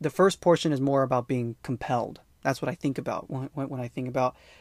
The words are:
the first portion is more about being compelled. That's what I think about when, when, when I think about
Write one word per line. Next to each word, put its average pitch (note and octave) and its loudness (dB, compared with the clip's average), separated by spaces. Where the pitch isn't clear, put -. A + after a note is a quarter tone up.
the D3+ -2
first F#3 4
portion E3 4
is C3+ 0
more C#3 4
about B2+ 0
being A#2+ -2
compelled. A#2+ -4
That's C3+ -2
what C#3+ -2
I D#3+ -4
think C#3 -4
about G#2 -6
when, C3+ -8
when, C#3 -6
when C3 -8
I B2 -6
think B2+ -6
about B2+ 0